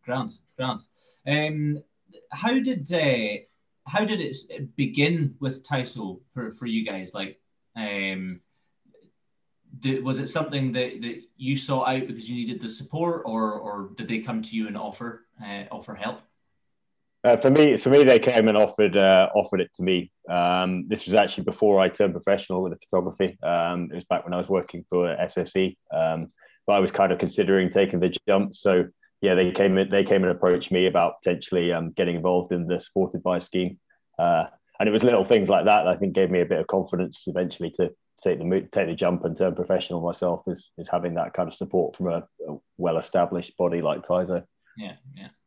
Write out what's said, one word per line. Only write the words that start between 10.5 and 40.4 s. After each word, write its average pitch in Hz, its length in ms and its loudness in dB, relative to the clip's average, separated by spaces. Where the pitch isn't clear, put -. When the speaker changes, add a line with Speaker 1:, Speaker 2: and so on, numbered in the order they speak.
Speaker 1:
that, 123 300 -4
that 117 200 -10
you 135 200 -4
sought 131 320 -2
out 131 180 -2
because 113 240 -12
you 123 60 -6
needed 113 260 -8
the 117 80 -10
support, 165 560 -4
or, 110 260 -2
or 101 420 -10
did 110 140 -12
they 110 120 -4
come 113 200 -6
to 113 160 -10
you 110 120 -4
and 104 100 -10
offer, 110 480 -12
uh, 101 260 -12
offer 110 240 -14
help? 104 280 -10
Speaker 2:
Uh, 120 120 8
for 131 140 4
me, 147 260 8
for 131 120 0
me, 143 140 10
they 127 160 10
came 113 300 4
and 104 80 4
offered, 104 400 4
uh, 95 400 8
offered 98 240 0
it 87 120 -2
to 90 120 -6
me. 90 260 0
Um, 90 600 0
this 104 180 -4
was 92 80 -2
actually 101 300 2
before 104 340 2
I 95 100 4
turned 95 260 0
professional 95 500 -2
with 87 80 -4
the 85 120 -12
photography. 92 600 -2
Um, 85 480 -2
it - 20 -14
was 87 100 -10
back 90 200 -4
when 87 100 -8
I 90 40 -2
was 90 100 -6
working 90 420 -4
for 90 180 0
S 87 300 -4
S 90 160 -6
E, 95 240 -2
um, 80 400 -4
but 104 60 2
I 101 80 4
was 92 100 0
kind 95 220 2
of 90 80 -2
considering 95 500 2
taking 95 300 2
the 87 120 0
jump. 98 300 0
So 90 320 2
yeah, 95 160 2
they 90 160 2
came, 98 240 2
they 95 260 2
came 101 220 2
and 90 80 2
approached 90 400 0
me 92 140 4
about 87 360 0
potentially, 87 500 -2
um, 82 200 -4
getting 87 240 -2
involved 90 340 0
in 87 160 -2
the 85 140 -2
supported 92 420 -4
by 90 160 0
scheme. 90 400 -4
Uh, 85 280 2
and 104 80 2
it 104 40 2
was 110 120 2
little 120 180 4
things 104 260 4
like 90 180 4
that 104 180 6
that 87 100 2
I - 20 -4
think 95 180 -4
gave 95 140 2
me 90 120 2
a 85 60 2
bit 85 120 0
of 78 80 -2
confidence 90 640 -4
eventually 90 480 -4
to 87 160 -2
take 90 200 0
the 80 40 -8
mo-, 92 280 0
take 95 160 0
the 82 80 -6
jump 87 280 -2
and 82 120 -4
turn 92 180 0
professional 87 460 -2
myself, 85 480 -4